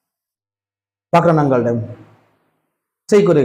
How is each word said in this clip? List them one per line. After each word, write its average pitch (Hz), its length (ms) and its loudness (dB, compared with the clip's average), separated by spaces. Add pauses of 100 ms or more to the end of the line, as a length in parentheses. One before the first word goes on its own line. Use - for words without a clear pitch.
(1120)
ভাকরা 170 260 2
নাঙ্গাল 131 260 0
ড্যাম 117 120 -4 (1300)
সেই 202 180 4
করে 160 180 2